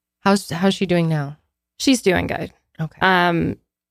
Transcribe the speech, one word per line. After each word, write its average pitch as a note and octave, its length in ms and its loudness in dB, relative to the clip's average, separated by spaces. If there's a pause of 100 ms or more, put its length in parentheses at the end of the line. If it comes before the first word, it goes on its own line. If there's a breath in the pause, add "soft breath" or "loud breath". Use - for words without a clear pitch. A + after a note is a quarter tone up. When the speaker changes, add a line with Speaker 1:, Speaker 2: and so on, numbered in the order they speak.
(220)
Speaker 1:
How's, G3+ 280 0
how's F#3 240 0
she F#3+ 140 -4
doing E3+ 220 2
now? D3 280 -4 (400)
Speaker 2:
She's C4 240 2
doing F3 260 2
good. - 240 -6 (280)
Speaker 1:
Okay. D#3+ 220 -8
Speaker 2:
Um, F3 560 2 (340)